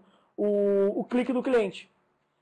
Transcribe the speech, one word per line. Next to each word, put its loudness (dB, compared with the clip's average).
o, 0
o -6
clique -2
do -2
cliente. -2